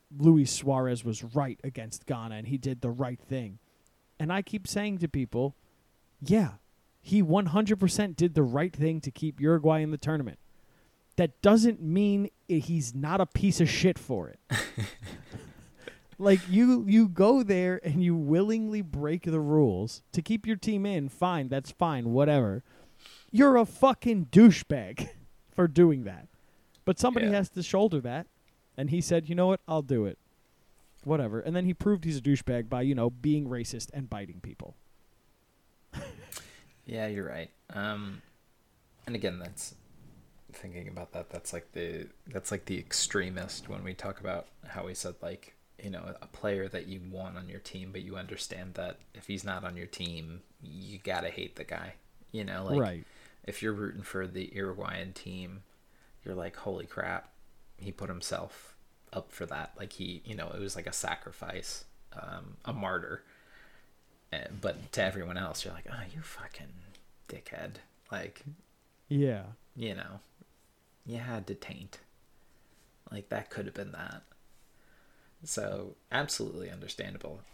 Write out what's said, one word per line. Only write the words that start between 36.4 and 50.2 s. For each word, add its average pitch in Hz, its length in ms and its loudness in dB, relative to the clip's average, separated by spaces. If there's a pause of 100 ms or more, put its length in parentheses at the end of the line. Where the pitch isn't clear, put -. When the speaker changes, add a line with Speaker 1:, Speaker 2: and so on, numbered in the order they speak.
Speaker 2:
Yeah, 110 220 -6
you're 101 220 -6
right. 82 220 -10 (220)
Um, 101 500 -8 (840)
and 120 80 -8
again, 98 240 -4
that's, - 360 -14 (800)
thinking 90 360 -14
about 92 240 -14
that, 87 180 -12
that's - 220 -12
like 85 200 -12
the, 82 360 -10 (180)
that's 95 240 -10
like 98 140 -6
the 92 140 -6
extremist 92 880 -6
when 98 160 -12
we 92 100 -10
talk 98 260 -12
about 92 260 -8 (200)
how 90 200 -12
we 92 80 -12
said, 90 260 -10
like, - 340 -14 (280)
you 101 80 -12
know, 90 320 -12
a - 40 -20
player 98 400 -6
that 90 220 -12
you 95 120 -12 (100)
want 95 260 -12
on 90 120 -14
your 95 120 -16
team, 92 320 -14
but 95 100 -12
you 95 140 -12
understand 92 580 -12
that 90 240 -10 (160)
if 107 120 -20
he's 98 180 -8
not 95 200 -8
on 87 120 -10
your 87 100 -14
team, 85 540 -12 (220)